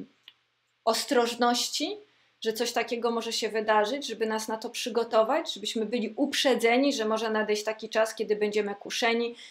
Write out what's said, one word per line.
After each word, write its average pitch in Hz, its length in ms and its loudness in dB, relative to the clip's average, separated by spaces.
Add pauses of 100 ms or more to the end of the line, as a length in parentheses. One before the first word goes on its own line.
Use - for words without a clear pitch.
(840)
ostrożności, 240 1120 0 (440)
że 220 120 -2
coś 233 200 -2
takiego 233 380 -2
może 226 220 -2
się 220 160 -2
wydarzyć, 214 580 2
żeby 220 200 -4
nas 220 220 -2
na 220 100 -4
to 240 120 -8
przygotować, 233 840 0
żebyśmy 214 320 -4
byli 220 300 -4
uprzedzeni, 262 760 4
że 220 120 -2
może 220 260 0
nadejść 214 340 0
taki 220 240 -6
czas, 220 260 2
kiedy 208 220 0
będziemy 208 380 0
kuszeni, 233 600 -2 (160)